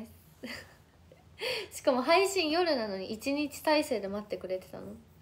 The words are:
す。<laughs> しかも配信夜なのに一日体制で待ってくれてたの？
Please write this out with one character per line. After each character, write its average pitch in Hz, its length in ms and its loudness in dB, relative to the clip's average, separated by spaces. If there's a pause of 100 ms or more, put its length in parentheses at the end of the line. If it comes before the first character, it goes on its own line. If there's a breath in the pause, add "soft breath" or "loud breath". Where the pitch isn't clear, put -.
す。 226 60 -12 (1600 loud breath)
<laughs> - 60 -14
し - 60 -12
か 294 100 4
も 247 80 2
配 339 260 6
信 359 240 2
夜 330 240 4
な 226 140 0
の 196 80 -4
に 190 160 -6
一 247 220 -2
日 285 260 -2
体 302 240 4
制 247 160 -2
で 196 80 -4
待 202 160 -6
っ - 20 -18
て 185 120 -6
く 185 100 -8
れ 185 100 -2
て 185 100 -16
た - 120 -12
の？ 196 140 -12 (280)